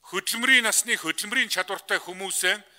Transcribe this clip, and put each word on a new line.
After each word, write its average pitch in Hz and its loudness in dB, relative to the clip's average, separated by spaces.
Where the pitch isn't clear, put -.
хөдөлмөрийн 233 2
насны 220 0
хөдөлмөрийн 208 -2
чадвартай 190 -2
хүмүүсээ 185 -2